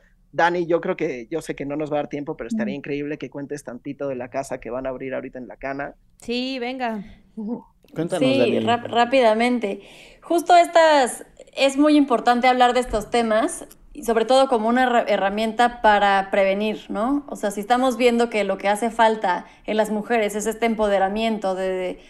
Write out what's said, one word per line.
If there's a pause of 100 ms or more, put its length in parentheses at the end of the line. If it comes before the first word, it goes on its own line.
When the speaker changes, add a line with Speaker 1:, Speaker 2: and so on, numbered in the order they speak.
(320)
Speaker 1:
Dani,
yo
creo
que,
yo
sé
que
no
nos
va
a
dar
tiempo,
pero
estaría
Speaker 2:
Mm.
Speaker 1:
increíble
que
cuentes
tantito
de
la
casa
que
van
a
abrir
ahorita
en
la
Cana. (260)
Speaker 3:
Sí,
venga. (320)
Speaker 1:
Ujú. (300)
Speaker 4:
Cuéntanos,
Speaker 2:
Sí,
Speaker 4:
Dani.
Speaker 2:
rap-,
rápidamente. (400)
Justo
estas, (300)
es
muy
importante
hablar
de
estos
temas, (300)
y
sobre
todo
como
una
herra-,
herramienta
para
prevenir,
¿no?
O
sea,
si
estamos
viendo
que
lo
que
hace
falta (220)
en
las
mujeres
es
este
empoderamiento
de,
de (100)